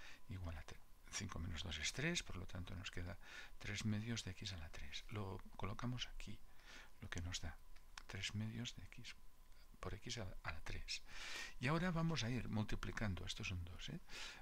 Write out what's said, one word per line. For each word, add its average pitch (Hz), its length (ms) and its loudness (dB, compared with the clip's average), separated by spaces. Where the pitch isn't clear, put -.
igual 87 280 0
a 76 60 0
tres. - 180 -6
Cinco - 260 0
menos 85 240 0
dos 78 160 0
es 76 140 2
tres, 165 300 4
por - 140 -2
lo 92 100 0
tanto 92 280 -2
nos 90 160 -2
queda 90 280 0
tres 101 260 0
medios 110 400 4
de 95 60 -2
x 98 240 -2
a - 20 -4
la 80 140 -4
tres. - 400 -2
Lo 101 280 0
colocamos 120 520 2
aquí, - 300 -2
lo 92 100 -6
que 92 100 2
nos 87 200 0
da - 180 -2
tres - 280 -2
medios 110 420 0
de - 80 -8
x - 300 -8
por 92 160 -2
x 117 240 -2
a 110 60 0
la, 92 200 -2
a - 80 0
la 82 100 0
tres. - 400 0
Y 123 60 6
ahora 165 240 8
vamos 160 340 6
a 113 60 6
ir 127 180 4
multiplicando, 104 800 4
estos - 220 0
son 90 160 0
dos, 87 260 -4
¿eh? 160 100 -2